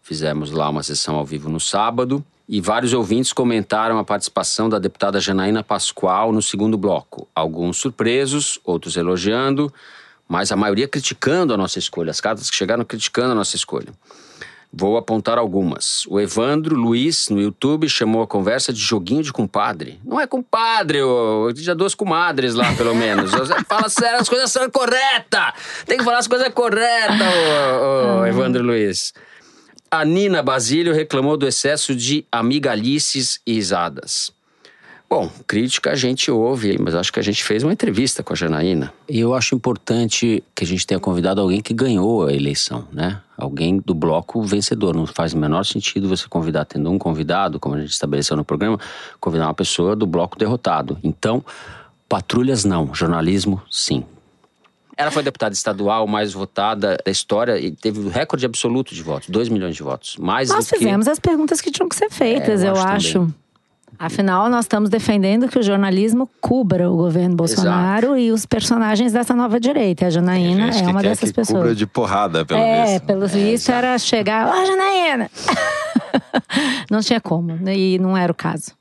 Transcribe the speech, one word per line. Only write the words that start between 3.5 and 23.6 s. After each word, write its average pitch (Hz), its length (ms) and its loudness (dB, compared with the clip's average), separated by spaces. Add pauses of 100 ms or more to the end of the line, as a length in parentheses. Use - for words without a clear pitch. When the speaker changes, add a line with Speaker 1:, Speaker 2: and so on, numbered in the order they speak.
Speaker 1:
a 104 60 -2
participação 104 640 -2
da 107 100 2
deputada 98 400 -2
Janaína 98 460 0
Pascoal 101 680 0
no 107 120 2
segundo 107 340 0
bloco. 92 580 -4
Alguns 82 440 -2
surpresos, 135 880 -2
outros 85 340 -4
elogiando, 117 760 0 (560)
mas 92 240 -2
a 98 40 0
maioria 104 300 0
criticando 143 680 0
a - 20 0
nossa 95 220 -2
escolha. 85 320 -4
As - 100 -6
cartas 110 300 -4
que - 60 -4
chegaram 113 280 0
criticando 123 480 -2
a - 20 0
nossa 101 220 0
escolha. - 320 -6 (880)
Vou 101 220 2
apontar 113 400 0
algumas. 95 680 -2
O 101 140 0
Evandro 147 560 0
Luiz, 123 540 0
no 101 100 2
YouTube, 143 480 0
chamou 113 340 0
a 104 40 0
conversa 107 460 0
de 110 80 -6
joguinho 113 420 0
de 143 100 -6
compadre. 107 720 -4
Não - 160 -2
é 262 60 0
compadre, 226 760 0
ô, 117 540 2
já 165 200 -4
duas 185 200 0
comadres 160 600 0
lá, 120 200 2
pelo 117 200 2
menos. 113 360 0 (200)
<laughs> - 180 0